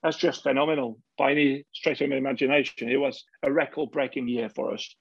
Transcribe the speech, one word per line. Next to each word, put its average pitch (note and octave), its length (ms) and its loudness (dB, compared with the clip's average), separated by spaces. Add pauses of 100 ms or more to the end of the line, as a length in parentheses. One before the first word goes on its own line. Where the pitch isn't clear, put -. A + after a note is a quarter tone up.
that's D#3 160 0
just - 240 0
phenomenal C#3 580 0 (160)
by C3+ 160 2
any C#3+ 400 2
stretch - 300 -2
of C#3 80 0
the C3+ 60 0
imagination. C3 720 0
It C3 80 4
was C#3 260 -2 (180)
a C#3 80 2
record-breaking C#3+ 800 -2
year A#2 220 -2
for - 240 -4
us. - 260 -12